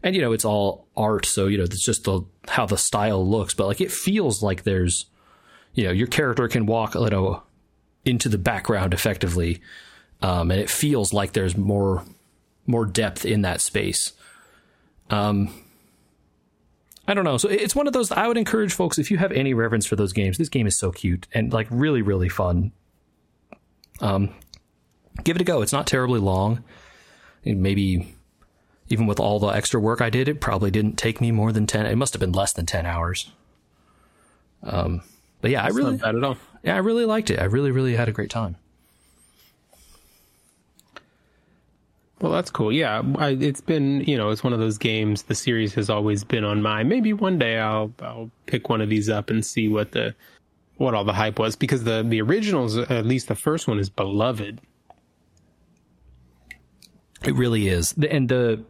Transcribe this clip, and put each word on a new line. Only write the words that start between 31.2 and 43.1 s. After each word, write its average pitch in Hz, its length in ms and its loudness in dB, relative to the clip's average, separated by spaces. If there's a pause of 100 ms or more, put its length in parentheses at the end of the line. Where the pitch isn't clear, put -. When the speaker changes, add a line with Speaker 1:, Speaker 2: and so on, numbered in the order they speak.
Speaker 1:
me 117 100 2
more 110 200 2
than 107 160 2
ten, 107 180 0
it 107 100 0
must 127 180 0
have - 60 -8
been 92 120 0
less 98 220 0
than 87 120 -4
ten 85 200 -2
hours. 85 460 -4 (1300)
Um, 87 380 -2 (400)
but 113 100 2
yeah, 123 120 2
Speaker 2:
That's 180 120 0
Speaker 1:
I - 20 2
really, 269 160 2
Speaker 2:
not - 80 -4
bad 110 140 0
at 120 80 0
all. 135 140 -2 (260)
Speaker 1:
yeah, 180 120 0
I 196 40 0
really 226 260 2
liked 220 260 0
it. - 80 2
I 87 60 2
really, 131 260 2
really 127 240 2
had 117 140 2
a - 20 -2
great 104 180 -4
time. 104 260 -4 (3750)
Speaker 2:
Well, 160 120 0
that's 175 180 -2
cool. 107 200 0
Yeah, 123 300 0 (160)